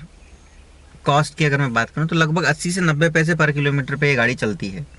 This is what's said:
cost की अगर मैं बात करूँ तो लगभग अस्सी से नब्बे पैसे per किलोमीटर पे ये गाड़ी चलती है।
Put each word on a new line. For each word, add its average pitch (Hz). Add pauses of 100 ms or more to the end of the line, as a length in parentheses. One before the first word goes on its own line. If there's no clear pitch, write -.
(1040)
cost 147
की 156
अगर 143
मैं 135
बात 113
करूँ 151
तो 165
लगभग 160
अस्सी 156
से 185
नब्बे 165
पैसे 160
per 156
किलोमीटर 143
पे 147
ये 143
गाड़ी 120
चलती 107
है। 147 (120)